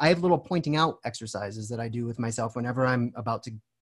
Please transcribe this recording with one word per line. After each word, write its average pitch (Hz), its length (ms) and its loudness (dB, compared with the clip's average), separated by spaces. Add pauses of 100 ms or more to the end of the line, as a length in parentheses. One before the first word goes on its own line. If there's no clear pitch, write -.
I 151 80 6
have 175 100 6
little 175 180 4
pointing 151 380 0
out 160 300 2
exercises 107 640 -6
that 117 100 -4
I 117 80 -4
do 117 180 -4
with 117 140 -6
myself 113 380 -2
whenever 123 280 0
I'm 123 300 2
about 113 280 -4
to 113 100 -12 (280)